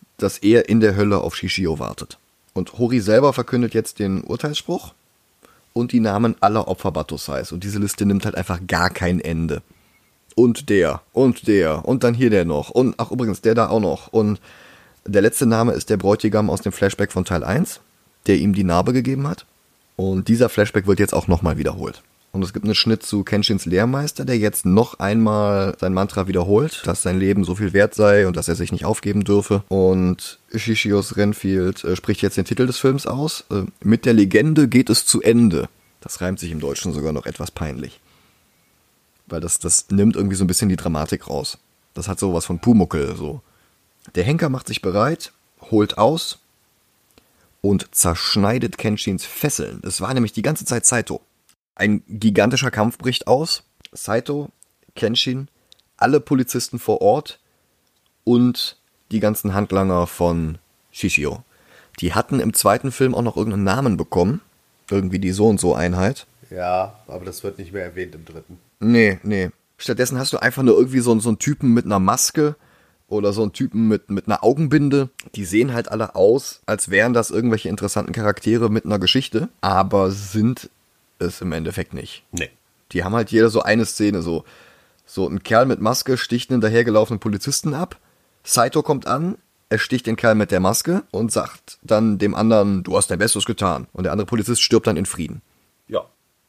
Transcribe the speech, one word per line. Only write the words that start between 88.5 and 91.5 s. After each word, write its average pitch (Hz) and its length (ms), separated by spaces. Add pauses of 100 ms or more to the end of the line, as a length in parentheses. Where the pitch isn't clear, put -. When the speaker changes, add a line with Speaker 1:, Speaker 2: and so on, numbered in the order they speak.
Speaker 1:
kommt 143 240
an, 160 300 (320)
er 110 100
sticht - 280
den 113 100
Kerl 113 180
mit 104 160
der 92 100
Maske 165 500
und 110 200
sagt - 520